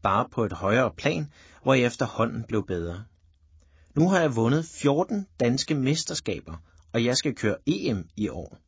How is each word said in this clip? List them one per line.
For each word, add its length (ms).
bare 300
på 140
et 60
højere 460
plan, 340
hvor 100
jeg 120
efterhånden 640
blev 180
bedre. 380
Nu 140
har 100
jeg 160
vundet 300
fjorten 640
danske 360
mesterskaber, 880
og 120
jeg 120
skal 180
køre 220
E 260
M 220
i 140
år. 280